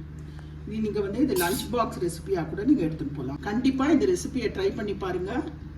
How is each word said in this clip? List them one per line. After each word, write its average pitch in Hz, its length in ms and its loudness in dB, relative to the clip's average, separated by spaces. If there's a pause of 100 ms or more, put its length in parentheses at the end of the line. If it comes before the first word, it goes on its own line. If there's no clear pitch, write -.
(680)
நீங்க 208 400 0
வந்து 214 200 0
இது 214 80 2 (100)
லஞ்ச் 170 260 0
பாக்ஸ் 226 340 0
ரெசிபியா 170 440 -2
கூட 190 160 -4
நீங்க 247 180 6
எடுத்துட்டு 156 320 -2
போலாம். 135 260 -6
கண்டிப்பா 262 500 2
இந்த 339 160 6
ரெசிபியை 254 500 0
ட்ரை 196 200 0
பண்ணி 208 180 -2
பாருங்க. 185 480 -2 (360)